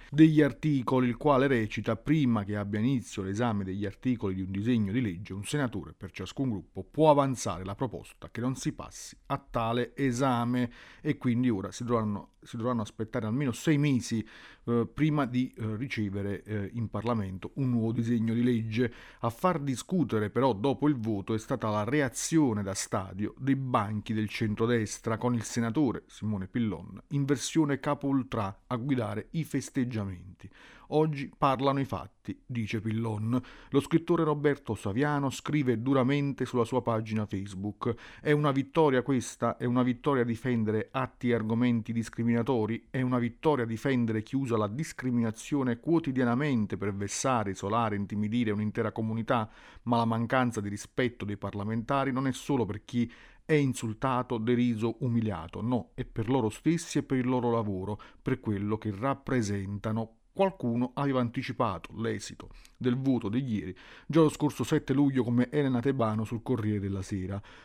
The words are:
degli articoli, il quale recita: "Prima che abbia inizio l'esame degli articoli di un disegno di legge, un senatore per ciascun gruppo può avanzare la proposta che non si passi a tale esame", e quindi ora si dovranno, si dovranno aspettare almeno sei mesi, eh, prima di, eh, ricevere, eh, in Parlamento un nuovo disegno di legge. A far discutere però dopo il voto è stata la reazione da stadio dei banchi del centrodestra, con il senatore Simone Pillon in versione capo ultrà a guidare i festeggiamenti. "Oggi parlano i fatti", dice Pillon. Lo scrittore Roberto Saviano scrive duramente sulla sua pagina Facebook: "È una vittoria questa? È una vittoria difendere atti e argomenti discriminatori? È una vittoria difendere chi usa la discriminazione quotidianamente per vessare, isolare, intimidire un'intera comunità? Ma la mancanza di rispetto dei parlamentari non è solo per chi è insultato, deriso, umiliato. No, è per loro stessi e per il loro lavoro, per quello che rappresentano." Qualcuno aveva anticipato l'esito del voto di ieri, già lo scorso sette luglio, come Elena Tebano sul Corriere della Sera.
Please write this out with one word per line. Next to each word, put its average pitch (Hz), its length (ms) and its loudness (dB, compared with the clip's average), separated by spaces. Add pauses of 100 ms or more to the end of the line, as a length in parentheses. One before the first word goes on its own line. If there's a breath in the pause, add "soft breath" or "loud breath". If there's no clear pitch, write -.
(100)
degli 156 320 6
articoli, 131 680 2
il 117 80 -2
quale 139 320 4
recita: 113 480 0
"Prima 123 480 2
che 101 100 -4
abbia 104 240 -2
inizio 113 440 0
l'esame 101 420 0
degli 95 200 -4
articoli 104 520 -2
di 95 60 -4
un 92 100 -6
disegno 104 400 2
di 123 80 0
legge, 98 320 -4
un 98 100 -8
senatore 107 540 -4
per 95 160 -12
ciascun 131 380 -4
gruppo 95 340 -6
può 156 260 4
avanzare 123 540 2
la 98 100 -6
proposta - 560 -8
che - 100 -8
non 127 140 -2
si 147 200 -4
passi - 520 -14
a 135 120 -4
tale 117 580 -2
esame", 123 760 2 (300 loud breath)
e 151 160 0
quindi 123 340 2
ora 98 220 -2
si - 100 -10
dovranno, 110 580 -2
si - 160 -14
dovranno 117 260 0
aspettare 110 440 -6
almeno 127 240 0
sei 151 260 2
mesi, 127 480 2 (400 loud breath)
eh, 117 220 2
prima 147 380 2
di, 123 320 0
eh, 110 200 -4
ricevere, 101 680 -4
eh, 101 300 -4
in 113 140 -4
Parlamento 104 680 -4
un 135 160 0
nuovo 113 200 2
disegno 113 440 0
di 120 100 2
legge. 117 480 0 (280 loud breath)
A 117 100 0
far 175 280 0
discutere 127 720 0
però 123 220 2
dopo 120 340 0
il 151 100 4
voto 110 380 -2
è 110 40 0
stata 117 320 -2
la 104 120 2
reazione 131 800 2
da 95 120 -4
stadio 95 600 -4
dei 135 200 0
banchi 113 560 -2
del 107 160 0
centrodestra, 113 880 0
con 123 180 0
il 117 80 -2
senatore 117 640 0
Simone 101 400 -4
Pillon 98 640 -4
in 143 160 0
versione 139 220 0 (340)
capo 147 280 -2
ultrà 117 580 -2
a 127 100 -4
guidare 113 540 -2
i 165 120 -2
festeggiamenti. 107 1080 -4 (380 loud breath)
"Oggi 147 480 2
parlano 135 440 2
i 127 60 0
fatti", - 580 -8
dice 113 380 -4
Pillon. 113 580 -2 (300 loud breath)
Lo 139 100 4
scrittore 165 420 2
Roberto 147 520 0
Saviano 139 560 0
scrive 127 500 0
duramente 135 640 2
sulla 123 200 0
sua 127 180 0
pagina 110 420 -2
Facebook: 98 720 -4 (260 loud breath)
"È 151 120 2
una 147 200 2
vittoria 135 480 4
questa? 120 560 0
È - 80 -6
una 123 180 2
vittoria 127 420 2
difendere 113 680 0
atti 123 400 -2
e 117 40 4
argomenti 113 600 2
discriminatori? 117 960 0
È 135 100 -4
una 127 180 2
vittoria 123 460 0
difendere 113 580 0
chi - 140 -6
usa 120 220 0
la 104 100 2
discriminazione 123 1120 -2
quotidianamente 131 960 0
per 98 180 -2
vessare, 101 580 -2
isolare, 104 440 -2
intimidire 107 540 -2
un'intera 107 420 -2
comunità? 110 580 -2 (340 loud breath)
Ma 120 120 2
la 117 80 4
mancanza 117 560 2
di 101 80 -6
rispetto 117 560 -4
dei 101 140 -6
parlamentari 113 760 -2
non 131 140 0
è 131 60 0
solo 127 340 0
per 101 180 -8
chi 120 260 0 (340 loud breath)
è 160 100 2
insultato, 127 840 0
deriso, 117 640 2
umiliato. 107 600 -2
No, 120 320 -2
è 123 100 -6
per 110 240 -6
loro 120 220 2
stessi 165 480 -2
e 139 40 0
per 139 140 -2
il 127 100 0
loro 123 240 2
lavoro, 104 500 -2 (220 loud breath)
per 131 180 0
quello 104 380 -2
che 107 160 -4
rappresentano." 110 1200 -2 (240)
Qualcuno 127 560 0
aveva 139 240 0
anticipato 120 760 -2
l'esito 107 540 -6 (260 loud breath)
del 123 200 0
voto 127 320 2
di 117 140 0
ieri, 95 340 -4 (300 loud breath)
già 160 140 6
lo 156 80 8
scorso 143 340 0
sette 143 300 0
luglio, 135 320 4
come 120 260 4
Elena 135 300 2
Tebano 117 440 2
sul 113 200 -6
Corriere 107 340 0
della 98 240 -2
Sera. 98 400 -4 (220 loud breath)